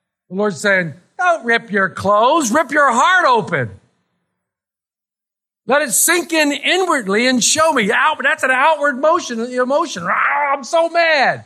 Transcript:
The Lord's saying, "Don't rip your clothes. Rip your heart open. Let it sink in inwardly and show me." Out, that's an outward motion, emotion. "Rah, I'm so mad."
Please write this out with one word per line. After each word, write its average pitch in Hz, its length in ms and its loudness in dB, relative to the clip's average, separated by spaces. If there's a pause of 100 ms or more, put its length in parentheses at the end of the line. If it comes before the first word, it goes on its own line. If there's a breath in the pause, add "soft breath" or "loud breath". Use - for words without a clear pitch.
(300)
The 180 60 -10
Lord's 202 220 -4
saying, 185 360 -2 (240)
"Don't 339 260 0
rip 233 260 -2
your 190 200 -2
clothes. 220 600 2
Rip 294 200 0
your 285 200 4
heart 330 360 2
open. 156 520 0 (1900)
Let 277 160 2
it 254 100 -6
sink 339 400 0
in 302 180 2
inwardly 269 760 0
and 254 180 0
show 311 300 2
me." 220 180 0
Out, 294 300 0
that's 302 200 0
an 254 80 0
outward 285 480 2
motion, 302 400 0
emotion. 254 640 -2
"Rah, 277 520 -2
I'm 277 100 -8
so 330 240 0
mad." 294 580 0